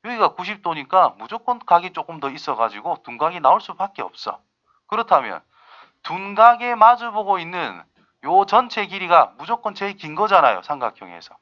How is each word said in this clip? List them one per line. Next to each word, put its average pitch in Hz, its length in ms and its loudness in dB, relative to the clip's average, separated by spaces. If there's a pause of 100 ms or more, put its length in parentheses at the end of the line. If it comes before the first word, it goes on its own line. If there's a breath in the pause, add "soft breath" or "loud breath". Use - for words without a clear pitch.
여기가 220 300 -2
구십 202 260 -10
도니까 160 560 0
무조건 233 440 -8
각이 180 340 0
조금 160 260 -12
더 139 80 -6
있어가지고 123 720 -6
둔각이 156 380 -6
나올 165 220 4
수밖에 190 400 -10
없어. - 400 -12 (460)
그렇다면 143 540 0 (600 soft breath)
둔각에 220 720 2
마주보고 214 640 2
있는 160 440 -8 (420)
요 185 200 4
전체 226 400 2
길이가 175 540 2
무조건 208 340 -6
제일 202 240 -8
긴 156 180 -14
거잖아요, 165 460 2
삼각형에서. 104 800 -10